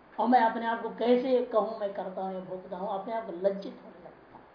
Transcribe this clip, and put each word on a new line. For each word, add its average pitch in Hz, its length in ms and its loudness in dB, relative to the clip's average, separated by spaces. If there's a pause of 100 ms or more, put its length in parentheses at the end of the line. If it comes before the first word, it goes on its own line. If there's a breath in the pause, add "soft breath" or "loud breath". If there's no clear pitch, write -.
(200)
और 226 80 4
मैं 247 120 8
अपने 226 260 2
आप 226 160 -2
को 220 60 -4
कैसे 247 540 4
कहूं 214 360 0
मैं 196 160 -4
करता 190 280 -6
हूं 190 120 -6
या 180 60 -8
भोक्ता 185 360 -10
हूं?" 190 120 -6
अपने 196 260 -6
आप 226 120 -4
को 185 60 -8
लज्जित 190 520 -4
होने - 200 -20
लगता - 340 -20 (160)